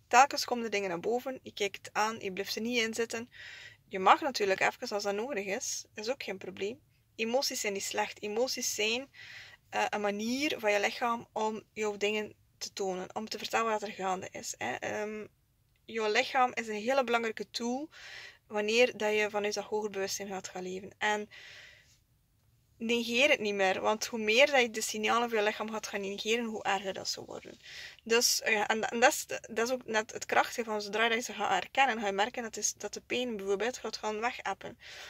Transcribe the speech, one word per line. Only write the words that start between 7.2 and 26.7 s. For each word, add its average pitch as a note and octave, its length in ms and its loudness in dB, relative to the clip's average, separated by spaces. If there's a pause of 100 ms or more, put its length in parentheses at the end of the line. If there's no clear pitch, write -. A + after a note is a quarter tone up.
zijn G#3 140 -2
niet G3 100 -4
slecht. - 380 -4
Emoties A#3 540 -2
zijn, A3+ 340 0 (600)
eh, G#3+ 200 0
een G#3 120 -2
manier A3+ 580 0
van G#3+ 120 2
je G#3 80 4
lichaam A#3 540 0
om G#3+ 300 -2 (100)
jouw G#3+ 240 -2
dingen G#3 360 0 (240)
te - 160 -12
tonen, F#3 420 -4
om A3 140 -6
te - 80 -8
vertellen A3+ 340 0
wat G#3+ 100 0
er G#3 100 -8
gaande F#3 400 -4
is, - 260 -10
hè. A#3 160 -4
Ehm, G#3+ 540 -6 (580)
jouw A3 260 -2
lichaam B3+ 420 4
is A#3 140 -4
een G#3+ 80 -4
hele B3+ 280 2
belangrijke A#3 460 0
tool B3 400 -4 (640)
wanneer A3 440 4
dat G#3+ 160 2
je G#3+ 160 2
vanuit G#3 240 0
dat G3+ 100 -4
hoger G#3+ 260 -4
bewustzijn G3 380 -4
gaat F#3+ 200 -8
gaan F3+ 160 -8
leven. F#3+ 340 -8
En G#3+ 320 0 (1500)
negeer A#3 520 2
het D4 100 4
niet G#3 140 -2
meer, G3 280 2
want G#3+ 240 2
hoe A#3 140 -6
meer A3 260 6
dat C#4+ 160 4
je A#3+ 80 2
de G#3+ 120 -6
signalen A3 480 0
van A#3 80 0
je G#3 60 4
lichaam G#3+ 280 0
gaat G#3+ 160 -6
gaan G3+ 140 -6
negeren, G#3+ 440 -2
hoe A3 180 -6
erger G3 300 0